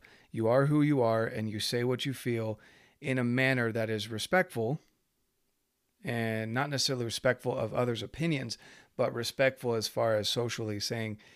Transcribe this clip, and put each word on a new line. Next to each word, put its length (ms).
you 160
are 200
who 160
you 180
are, 240
and 240
you 100
say 240
what 220
you 80
feel 460
in 140
a 40
manner 480
that 180
is 200
respectful, 720
and 500
not 160
necessarily 360
respectful 500
of 180
others' 300
opinions, 540
but 160
respectful 600
as 120
far 280
as 120
socially 520
saying, 380